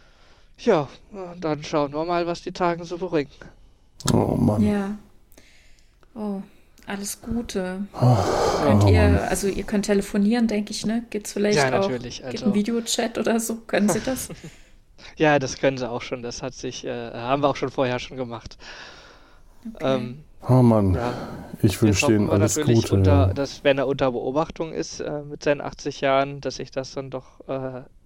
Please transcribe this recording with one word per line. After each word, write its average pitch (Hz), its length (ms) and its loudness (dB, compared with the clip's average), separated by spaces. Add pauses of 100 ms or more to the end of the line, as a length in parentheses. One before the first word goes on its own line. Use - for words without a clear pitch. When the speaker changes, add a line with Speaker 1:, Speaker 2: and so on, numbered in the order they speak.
(560)
Speaker 1:
Ja, 165 300 2 (240)
und 180 320 -12
dann 147 200 -4
schauen 147 300 -2
wir 156 120 -4
mal, 175 220 -2
was 170 160 -6
die 185 100 -8
Tage 170 320 -2
so 175 120 -10
bringen. 165 340 -4 (840)
Speaker 2:
Oh 104 240 2
Mann. - 280 2
Speaker 3:
Ja. 208 300 -2 (1200)
Oh, 208 260 -6 (440)
alles 202 360 -8
Gute. 202 720 -4
Speaker 2:
Oh, 123 240 4 (460)
Speaker 3:
Könnt 104 200 6
Speaker 2:
oh 101 60 8
Speaker 3:
ihr, 92 140 8
Speaker 2:
Mann. 87 160 6
Speaker 3:
also 185 280 -2
ihr - 160 -2
könnt 202 220 0
telefonieren, 208 640 2
denke 208 240 -2
ich, - 140 -8
ne? 226 240 -2
Gibt's - 240 -8
vielleicht 208 260 2
Speaker 1:
Ja, 139 80 4 (120)
Speaker 3:
auch, - 80 2
Speaker 1:
natürlich, 240 300 -6
Speaker 3:
gibt 131 140 -10
Speaker 1:
also 240 140 -8
Speaker 3:
einen 202 100 4
Videochat 226 640 -2
oder 226 220 0
so? 226 160 -4 (120)
Können 208 220 2
Sie 214 120 2
das? 262 320 -4
Speaker 1:
<laughs> - 60 -16 (760)
Ja, 151 240 4
das 131 200 -4
können 135 180 2
sie 127 120 -6
auch 120 120 -6
schon. 127 220 -8
Das 117 200 -10
hat 127 100 -8
sich, - 320 -10
äh, 120 280 -8
haben 123 280 0
wir 143 60 2
auch 135 80 2
schon 139 160 -4
vorher 123 280 0
schon - 180 -12
gemacht. 117 400 -10 (1160)
Speaker 3:
Okay. 135 200 -2
Speaker 1:
Ähm, 127 280 -8 (240)
Speaker 2:
Oh 127 140 6
Mann, 107 320 6
Speaker 1:
ja. 120 200 -2 (480)
Speaker 2:
ich - 200 2
wünsch 107 140 6
Speaker 1:
Jetzt - 80 2
hoffen 110 100 4
Speaker 2:
denen 104 140 4
Speaker 1:
wir 104 60 2
Speaker 2:
alles 101 240 2
Speaker 1:
natürlich 123 260 4
Speaker 2:
Gute, - 120 0
Speaker 1:
unter, 95 160 6 (160)
Speaker 2:
ja. 95 60 2
Speaker 1:
dass, 139 300 -6
wenn 139 140 4
er 135 100 0
unter 139 240 0
Beobachtung 147 600 -4
ist, - 260 -6
äh, 151 220 -6
mit 147 200 -14
seinen 143 200 0
achtzig - 400 -8
Jahren, 139 400 0
dass 131 160 -8
sich 135 140 -12
das 135 220 -8
dann 135 180 -10
doch, - 360 -14
äh, 131 360 -8 (220)